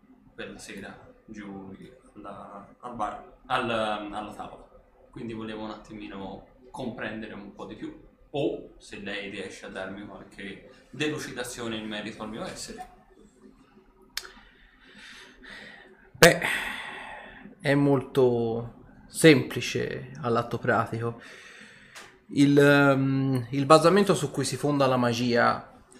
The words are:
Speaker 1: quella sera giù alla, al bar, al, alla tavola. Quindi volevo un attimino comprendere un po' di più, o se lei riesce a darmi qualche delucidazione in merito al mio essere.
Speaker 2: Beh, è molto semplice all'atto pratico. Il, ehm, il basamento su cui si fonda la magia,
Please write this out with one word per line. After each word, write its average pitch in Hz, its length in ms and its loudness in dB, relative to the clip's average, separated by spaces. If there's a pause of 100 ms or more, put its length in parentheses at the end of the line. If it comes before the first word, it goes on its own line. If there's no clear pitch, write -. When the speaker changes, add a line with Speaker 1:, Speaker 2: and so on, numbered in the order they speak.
(340)
Speaker 1:
quella 98 240 -14
sera - 560 -16 (120)
giù 98 480 -14 (420)
alla, 101 640 -18
al 123 160 -14
bar, - 500 -8
al, 123 240 -4
alla 104 640 -4
tavola. - 340 -16 (440)
Quindi 117 220 -10
volevo 110 300 -10
un 110 80 -10
attimino 101 760 -14 (240)
comprendere 113 640 -10
un 101 200 -16
po' - 120 -14
di - 100 -14
più, - 220 -14 (340)
o - 480 -4
se 101 200 -18
lei 101 300 -10
riesce 98 380 -12
a - 20 -14
darmi 98 360 -10
qualche 98 640 -16 (200)
delucidazione 123 880 -6
in 107 100 -10
merito 107 360 -10
al 107 60 -10
mio 110 140 -10
essere. - 460 -12 (3250)
Speaker 2:
Beh, 170 220 8 (1200)
è 143 160 2
molto 123 1080 2 (240)
semplice 131 1040 4 (100)
all'atto 117 360 -2
pratico. 117 640 -2 (1080)
Il, 143 280 6
ehm, 135 960 6
il 139 140 -2
basamento 170 500 8
su 135 160 -4
cui 139 120 -2
si 127 120 -2
fonda 139 320 2
la 131 100 4
magia, 120 720 2 (280)